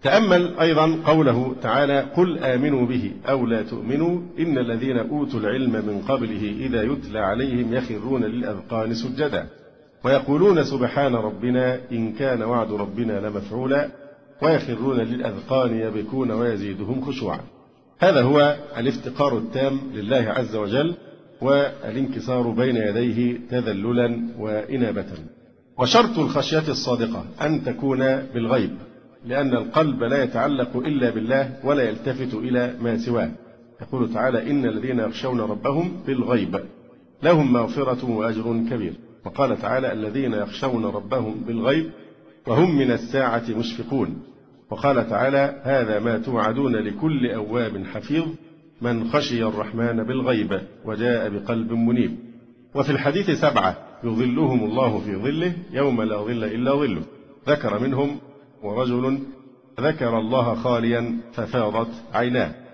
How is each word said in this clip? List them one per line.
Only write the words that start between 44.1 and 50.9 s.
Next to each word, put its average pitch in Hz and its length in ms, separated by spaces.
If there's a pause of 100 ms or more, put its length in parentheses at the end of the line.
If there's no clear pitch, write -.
وقال 127 400
تعالى: 139 540
"هذا 120 360
ما 113 180
توعدون 117 580
لكل 113 560
أواب 107 640
حفيظ 151 320 (560)
من 117 280
خشي 123 340
الرحمن 110 600
بالغيب 110 580 (240)
وجاء 110 440